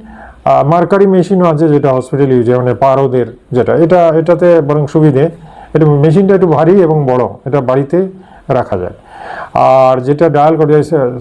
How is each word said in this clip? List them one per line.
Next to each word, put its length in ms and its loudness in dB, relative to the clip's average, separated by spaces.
আহ, 220 2
মার্কারি 400 2
মেশিনও 380 0
আছে, 240 0
যেটা 240 0
হসপিটাল 380 -2
ইউজ 180 2
হয়, 80 2
মানে 160 -2
পারদের 640 -2
যেটা, 240 0
এটা, 320 2
এটাতে 540 2
বরং 260 -2
সুবিধে, 420 0
এটা 120 2
মেশিনটা 500 2
একটু 120 2
ভারী 340 2
এবং 240 0
বড়, 220 0
এটা 160 -2
বাড়িতে 460 -2
রাখা 280 -4
যায়। 160 -8
আর 480 2
যেটা 280 0
ডায়াল 280 0
করে, 260 2